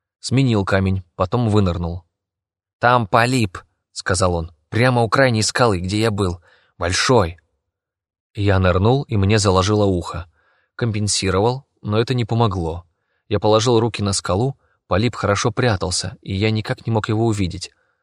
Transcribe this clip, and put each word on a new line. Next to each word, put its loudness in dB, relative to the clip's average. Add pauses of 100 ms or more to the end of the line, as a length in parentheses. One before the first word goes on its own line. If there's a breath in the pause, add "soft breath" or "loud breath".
(200)
Сменил 0
камень, 0 (140)
потом 0
вынырнул. 0 (720)
«Там 2
полип», 0 (340)
сказал -2
он, -6 (180)
«прямо 2
у 0
крайней 2
скалы, 0
где -4
я 0
был. -2 (360 soft breath)
Большой». 0 (960)
Я 2
нырнул, 2
и -4
мне 2
заложило 2
ухо. -2 (500)
Компенсировал, -2 (160)
но -2
это -2
не -2
помогло. -2 (420)
Я -2
положил 4
руки -2
на -2
скалу, -2 (300)
полип 0
хорошо -2
прятался, -4
и -8
я 0
никак -6
не -2
мог -2
его 0
увидеть. -4 (320)